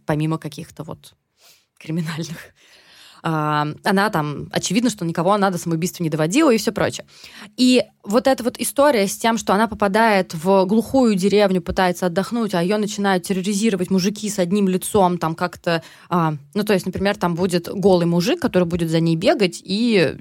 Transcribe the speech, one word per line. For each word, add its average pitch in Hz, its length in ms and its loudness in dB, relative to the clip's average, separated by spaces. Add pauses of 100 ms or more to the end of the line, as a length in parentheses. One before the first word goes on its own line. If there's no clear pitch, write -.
помимо 156 320 -2
каких-то - 440 -14
вот - 320 -16 (640)
криминальных. 160 760 -8 (760)
А, 151 380 0 (160)
она 196 280 2
там, 151 420 -4
очевидно, 226 360 -2
что - 160 -6
никого 165 280 0
она 196 180 2
до 175 80 -6
самоубийства 170 460 -4
не 156 60 0
доводила 175 420 2
и 220 60 4
всё 214 120 -2
прочее. - 360 -4 (500)
И 254 260 4 (220)
вот 220 240 2
эта 262 160 0
вот 240 160 -2
история 247 480 2
с - 100 -8
тем, 226 200 0
что 214 140 -2
она 214 140 2
попадает 208 680 2
в 190 320 2
глухую 220 500 2
деревню, 190 440 2
пытается 185 460 0
отдохнуть, 202 480 -2
а 170 80 0
её 202 160 0
начинают 202 460 0
терроризировать 196 640 -2
мужики 202 400 -2
с 202 80 -6
одним 190 300 0
лицом, 180 500 2
там 160 160 -4
как-то, 170 480 -4 (260)
а, 165 260 0 (200)
ну, 208 80 -2
то 208 100 0
есть, 185 140 0
например, 190 300 -2
там 175 180 -2
будет 175 340 -2
голый 180 380 2
мужик, 175 340 0
который 180 240 2
будет 170 260 -2
за 165 100 2
ней 165 160 2
бегать, 202 480 0
и, 202 560 2